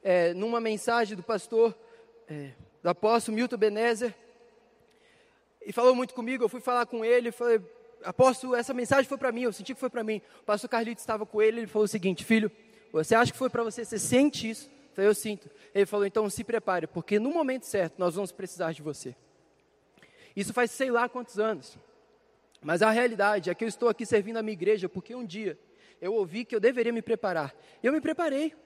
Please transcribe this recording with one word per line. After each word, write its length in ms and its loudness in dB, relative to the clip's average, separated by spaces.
é, 320 2
numa 260 -2
mensagem 560 0
do 60 -12
pastor, 520 0
é, 200 -12
do 60 0
apóstolo 480 0
Milton 200 -2
Benezer, 580 0
e 80 -10
falou 220 6
muito 200 -4
comigo. 300 -4
Eu 40 2
fui 120 -6
falar 260 0
com 180 -6
ele, 260 2
falei: 300 2
"Apóstolo, 520 2
essa 200 -2
mensagem 340 2
foi 100 -6
pra 140 -2
mim, 100 -6
eu 100 0
senti 220 -12
que 60 -16
foi 100 -4
pra 120 -6
mim." 180 -4
O 40 -20
pastor 240 -2
Carlito 320 -4
estava 260 -6
com 140 -2
ele, 200 4
ele 60 -6
falou 180 2
o 40 0
seguinte: 360 -2
"Filho, 260 4
você 240 2
acha 180 6
que 60 -16
foi 120 0
pra 120 -2
você, 220 -6
você 140 -8
sente 500 2
isso?" 220 -10
Eu 40 -20
falei: 160 4
"Eu 40 6
sinto." 360 -8
Ele 120 4
falou: 200 0
"Então 220 0
se 140 -8
prepare, 440 -2
porque 320 0
no 120 0
momento 340 -2
certo 340 -4
nós 160 0
vamos 180 -6
precisar 400 -6
de 100 -12
você." 320 -10
Isso 180 -6
faz 180 0
sei 200 -4
lá 180 2
quantos 300 -10
anos, 400 -4
mas 180 0
a 100 4
realidade 600 0
é 40 0
que 100 -6
eu 40 -2
estou 200 0
aqui 180 -2
servindo 320 0
a 40 -4
minha 120 -6
igreja 340 0
porque 260 -12
um 120 -10
dia 320 -8
eu 140 -4
ouvi 300 -2
que 120 -10
eu 40 0
deveria 320 2
me 100 -2
preparar, 520 -4
e 40 0
eu 60 2
me 80 0
preparei. 540 -2